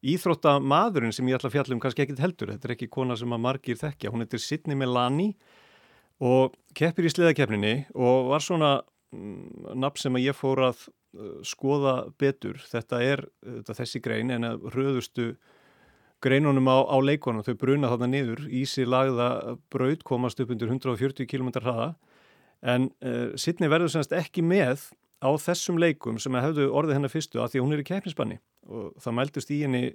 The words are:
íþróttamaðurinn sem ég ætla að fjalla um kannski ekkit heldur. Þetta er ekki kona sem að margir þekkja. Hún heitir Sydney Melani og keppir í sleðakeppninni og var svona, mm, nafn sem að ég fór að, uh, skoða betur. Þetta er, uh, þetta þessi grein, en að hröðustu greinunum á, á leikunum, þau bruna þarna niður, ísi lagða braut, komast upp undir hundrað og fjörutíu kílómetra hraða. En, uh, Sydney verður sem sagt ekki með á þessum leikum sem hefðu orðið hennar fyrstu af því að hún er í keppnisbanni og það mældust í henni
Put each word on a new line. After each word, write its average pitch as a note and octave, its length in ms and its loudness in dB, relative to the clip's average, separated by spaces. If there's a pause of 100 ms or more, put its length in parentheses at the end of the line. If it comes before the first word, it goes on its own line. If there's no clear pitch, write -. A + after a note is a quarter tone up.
íþróttamaðurinn D3 1080 2
sem B2+ 160 -2
ég C3 80 2
ætla B2 120 -2
að B2 60 -2
fjalla C3 200 0
um A2+ 60 -6
kannski C3+ 220 0
ekkit C3+ 180 -4
heldur. D#3 320 -2
Þetta - 140 -10
er B2 80 -4
ekki A2+ 160 -10
kona B2 260 -2
sem A#2+ 140 -4
að A2+ 140 -2
margir B2+ 340 -4
þekkja. C#3 320 -8
Hún A#2 120 -4
heitir A#2 180 -6
Sydney D#3 360 -4
Melani C3 520 2 (920)
og C3 360 4 (200)
keppir E3 320 2
í D3+ 40 2
sleðakeppninni A#2+ 640 4 (200)
og B2+ 380 4
var D3 120 0
svona, D#3 280 4 (400)
mm, F#2+ 640 -12
nafn C#3 240 -2
sem B2+ 160 0
að B2+ 120 2
ég C#3+ 80 -2
fór C3+ 340 2
að, - 180 -10 (280)
uh, G2+ 260 -12
skoða C3+ 760 0
betur. C#3 420 -2 (100)
Þetta A#2+ 320 -4
er, C#3 220 0 (220)
uh, A#2 140 -12
þetta G#2+ 200 -12
þessi A2+ 220 -6
grein, A2+ 280 -2
en A#2 140 -2
að A#2 280 -6
hröðustu B2+ 640 -2 (880)
greinunum C3+ 440 4
á, C3 80 8 (120)
á C#3 120 2
leikunum, C3+ 440 0
þau A#2+ 160 -4
bruna C3+ 320 2
þarna B2 180 0
niður, C3+ 380 -2
ísi B2+ 400 -2
lagða B2 680 0 (140)
braut, C3+ 320 0
komast B2 360 -2
upp B2 140 -2
undir A2+ 180 -4
hundrað B2+ 240 -2
og A#2 60 -4
fjörutíu C3+ 260 -4
kílómetra B2+ 360 -6
hraða. A#2+ 260 -2 (760)
En, B2+ 260 2 (140)
uh, A#2+ 320 -4
Sydney E3+ 320 0
verður D#3+ 240 2
sem D#3 120 0
sagt D3+ 120 -4
ekki E3+ 280 -2
með E3 440 2 (320)
á C3+ 100 2 (100)
þessum F3 400 -2
leikum C3 400 0
sem C3 160 -4
hefðu C#3 400 2
orðið D3 220 2
hennar C#3 140 -2
fyrstu D#3 280 -4
af A#2 120 -2
því C3+ 80 0
að B2 60 2
hún D3+ 100 2
er D3 60 -2
í C#3 60 -10
keppnisbanni E3+ 520 -4 (260)
og G#2 340 -10
það A#2 200 -4
mældust C#3+ 320 -4
í D3 100 -2
henni B2+ 220 0 (100)